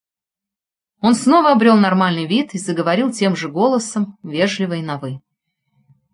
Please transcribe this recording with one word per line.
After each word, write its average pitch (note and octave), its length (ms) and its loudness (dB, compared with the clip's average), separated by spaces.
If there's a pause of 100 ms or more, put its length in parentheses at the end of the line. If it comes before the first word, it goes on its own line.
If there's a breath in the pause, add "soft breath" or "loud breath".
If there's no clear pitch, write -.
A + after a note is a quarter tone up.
(1000)
Он A#3 140 2
снова D4+ 380 4
обрел A3+ 260 4
нормальный F#3 480 2
вид A#3+ 280 -2
и F#3+ 40 -6
заговорил F3 540 -2
тем F#3+ 240 -2
же D#3+ 120 -6
голосом, G#3 760 -2
вежливо F3+ 500 -2
и E3 80 -6
на D3+ 160 -6
«вы». C3+ 240 -10 (920)